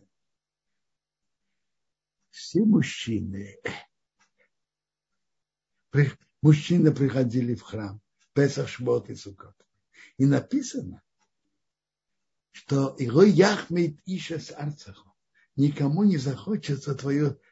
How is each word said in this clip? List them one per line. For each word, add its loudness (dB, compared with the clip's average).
Все -2
мужчины, -2
при-, 2
мужчины 4
приходили -2
в -6
храм, -12
Песах, 0
Шавуот -4
и -14
Суккот. -20
И 2
написано, -2
что -4
"Иго 4
яхмит 4
ишес -10
арцаху". -14
Никому 0
не 4
захочется -6
твоё, -2